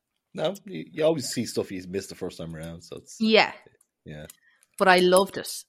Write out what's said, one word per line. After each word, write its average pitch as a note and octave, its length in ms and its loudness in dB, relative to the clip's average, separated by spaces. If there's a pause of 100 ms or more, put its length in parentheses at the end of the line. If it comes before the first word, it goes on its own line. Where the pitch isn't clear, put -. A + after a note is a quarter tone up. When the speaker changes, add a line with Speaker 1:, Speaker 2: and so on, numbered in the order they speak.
(340)
Speaker 1:
No, D#3+ 200 -4 (100)
you, E3+ 280 -12
you D#3 120 -4
always D#3 240 2
see A#2+ 180 -4
stuff - 260 -6
you F#2 160 -10
miss F#2 180 -6
the - 80 -18
first F2+ 240 -10
time E2 160 -12
around, E2 280 -14
so - 160 -16
it's - 220 -14
Speaker 2:
Yeah. A3 320 4 (520)
Speaker 1:
Yeah. D3+ 220 -16 (520)
Speaker 2:
But G3 100 2
I F3+ 120 8
loved F3+ 360 4
it. - 320 -10